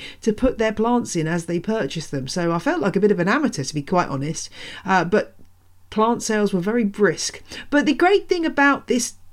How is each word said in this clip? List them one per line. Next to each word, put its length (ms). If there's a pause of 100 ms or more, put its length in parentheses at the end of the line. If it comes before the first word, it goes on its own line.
(220)
to 120
put 240
their 160
plants 420
in 120
as 180
they 140
purchase 480
them. 200
So 240
I 80
felt 220
like 160
a 40
bit 100
of 80
an 100
amateur, 340
to 100
be 100
quite 260
honest. 400 (360)
Uh, 180
but 320 (540)
plant 340
sales 300
were 180
very 140
brisk. 580 (260)
But 160
the 80
great 360
thing 160
about 420
this 280 (180)